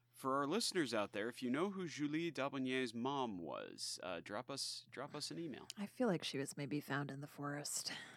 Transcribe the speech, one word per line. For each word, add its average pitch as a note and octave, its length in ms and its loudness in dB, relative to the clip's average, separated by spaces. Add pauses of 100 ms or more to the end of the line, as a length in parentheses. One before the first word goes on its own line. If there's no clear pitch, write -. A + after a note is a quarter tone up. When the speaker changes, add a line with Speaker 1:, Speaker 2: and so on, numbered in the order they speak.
(140)
Speaker 1:
for C3 220 0
our C#3 100 4
listeners D#3+ 480 2
out G#2 200 2
there, G#2+ 160 0
if - 120 -8
you B2 80 2
know D#3 200 4
who F#3+ 180 -2
Julie D3 440 0
Daubonier's C3 600 2
mom B2 460 2
was, G1+ 640 -4
uh, F2 220 0
drop A2+ 260 -4
us, - 400 -4
drop D3 240 -4
us D3 160 -4
an D#3+ 80 -4
email. D#3+ 260 -4 (140)
Speaker 2:
I G3+ 60 -4
feel A#3+ 240 4
like E3 160 4
she - 120 0
was C#3 200 -2
maybe C#3+ 240 0
found C#3 300 0
in C#3 100 -6
the D3 60 -6
forest. C#3+ 640 -4 (240)